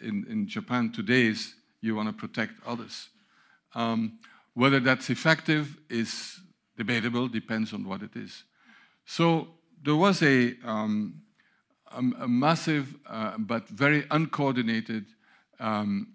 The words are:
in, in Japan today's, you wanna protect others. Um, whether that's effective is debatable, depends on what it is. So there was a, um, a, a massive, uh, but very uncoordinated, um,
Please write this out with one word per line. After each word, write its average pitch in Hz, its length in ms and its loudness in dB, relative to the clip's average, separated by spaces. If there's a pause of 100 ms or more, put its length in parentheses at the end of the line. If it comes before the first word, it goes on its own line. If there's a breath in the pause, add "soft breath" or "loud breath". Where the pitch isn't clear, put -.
in, 104 280 -6
in 107 180 -2
Japan 113 460 -2
today's, 113 640 0 (260)
you 110 160 -2
wanna 107 160 -4
protect 110 420 -6 (120)
others. 117 420 -10 (680 soft breath)
Um, 113 440 -2 (360 soft breath)
whether 135 260 4
that's 127 300 2
effective 151 680 2 (140)
is - 500 -6 (360)
debatable, 120 520 0
depends 110 440 -4
on 101 120 -8
what 95 180 -8
it 107 140 -14
is. 104 280 -14 (600 soft breath)
So 165 440 2 (340)
there 151 140 2
was 185 260 4
a, 127 320 6 (100)
um, 107 560 -2 (720)
a, 123 60 -10
a 123 300 -2
massive, 147 680 2 (100)
uh, 110 320 -6
but 113 300 -4
very 143 420 2
uncoordinated, 120 920 0 (560 soft breath)
um, 104 540 -2